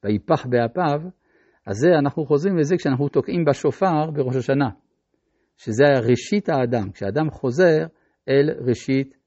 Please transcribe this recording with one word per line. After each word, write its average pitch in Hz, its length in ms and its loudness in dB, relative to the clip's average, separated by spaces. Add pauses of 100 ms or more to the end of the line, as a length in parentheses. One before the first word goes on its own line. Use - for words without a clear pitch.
ויפח 107 420 -2
באפיו, 135 560 -2 (640)
אז 101 100 -6
זה 139 140 2 (100)
אנחנו 143 260 -2
חוזרים 156 320 0
לזה 156 200 0
כשאנחנו 143 320 -2
תוקעים 165 360 -2
בשופר 156 680 0
בראש 131 220 -2
השנה, 135 340 0 (880)
שזה 117 260 0 (260)
ראשית 196 400 0
האדם, 117 420 -2
כשאדם 120 400 -4
חוזר 156 540 2 (440)
אל 143 200 4 (180)
ראשית 135 600 -2